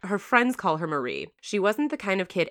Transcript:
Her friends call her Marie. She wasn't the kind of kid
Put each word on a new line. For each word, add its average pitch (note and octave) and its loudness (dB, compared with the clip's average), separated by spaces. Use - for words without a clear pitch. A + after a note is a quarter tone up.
Her G3 -2
friends B3 4
call D#3+ 0
her E3 -4
Marie. C3 -4
She - -4
wasn't G#3+ 2
the D4+ -4
kind G3 -2
of F3+ -2
kid E3 -2